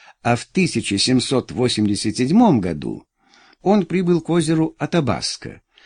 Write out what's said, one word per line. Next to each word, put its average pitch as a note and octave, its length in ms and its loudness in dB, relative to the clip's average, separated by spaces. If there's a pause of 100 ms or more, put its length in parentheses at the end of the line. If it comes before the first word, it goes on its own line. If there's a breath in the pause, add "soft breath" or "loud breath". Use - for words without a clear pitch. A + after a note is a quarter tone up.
(220 soft breath)
а A#2 120 0
в - 120 -6
тысяча A#2+ 520 -2
семьсот B2 540 0
восемьдесят G#2+ 640 -2
седьмом D#3 440 4
году D2 460 -6 (560 soft breath)
он G3 240 2
прибыл F3 340 0
к - 100 -12
озеру D#3+ 480 0
Атабаска, - 840 -4 (240 soft breath)